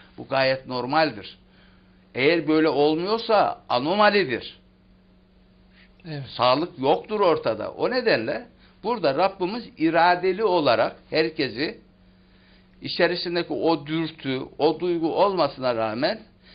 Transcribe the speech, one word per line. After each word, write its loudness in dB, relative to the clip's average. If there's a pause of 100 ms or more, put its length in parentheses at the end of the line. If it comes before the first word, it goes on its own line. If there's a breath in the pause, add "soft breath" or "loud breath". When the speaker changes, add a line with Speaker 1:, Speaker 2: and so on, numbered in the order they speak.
(180 soft breath)
Speaker 1:
Bu -14
gayet 0
normaldir. -2 (760 soft breath)
Eğer 2
böyle 4
olmuyorsa 2
anomalidir. 2 (1500 soft breath)
Speaker 2:
Evet. -10 (140)
Speaker 1:
Sağlık 2
yoktur 0
ortada. 0
O -4
nedenle -2 (360 soft breath)
burada -2
Rabbimiz -2 (140)
iradeli 2
olarak 2 (140)
herkesi -2 (1040 soft breath)
içerisindeki -2
o 0
dürtü, -4 (180)
o 2
duygu 0
olmasına 0
rağmen -2 (340 soft breath)